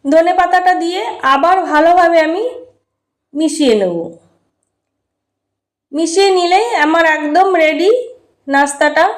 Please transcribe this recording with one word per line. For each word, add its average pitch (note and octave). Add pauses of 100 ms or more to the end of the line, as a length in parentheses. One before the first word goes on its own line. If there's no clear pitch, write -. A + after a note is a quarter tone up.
ধনেপাতাটা F4+ (100)
দিয়ে F4+ (340)
আবার E4 (140)
ভালোভাবে E4+
আমি E4+ (920)
মিশিয়ে D4
নেব। F3+ (2000)
মিশিয়ে E4 (100)
নিলেই F4+ (180)
আমার E4 (120)
একদম D4+ (140)
রেডি D#4 (580)
নাস্তাটা। D4 (120)